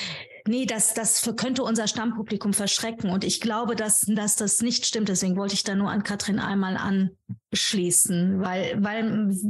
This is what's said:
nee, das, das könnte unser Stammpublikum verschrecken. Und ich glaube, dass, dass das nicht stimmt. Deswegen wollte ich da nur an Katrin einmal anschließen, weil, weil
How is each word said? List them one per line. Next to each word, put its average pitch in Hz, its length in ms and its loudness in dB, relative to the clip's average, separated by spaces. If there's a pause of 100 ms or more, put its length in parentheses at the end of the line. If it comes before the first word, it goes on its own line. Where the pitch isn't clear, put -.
(460)
nee, 240 200 2
das, 220 280 0
das 226 420 0
könnte 254 280 0
unser 226 240 2
Stammpublikum 214 640 -2
verschrecken. 214 580 -2
Und 190 140 0
ich 214 160 0
glaube, 226 340 0
dass, 214 320 2
dass 208 300 2
das 202 260 0
nicht 240 240 0
stimmt. 214 220 0
Deswegen 185 280 0
wollte 196 180 -2
ich 180 100 -2
da 202 100 -2
nur 202 160 2
an 202 140 0
Katrin 202 340 -2
einmal 190 380 0
anschließen, 190 1600 0
weil, 185 420 -2
weil 214 540 0 (140)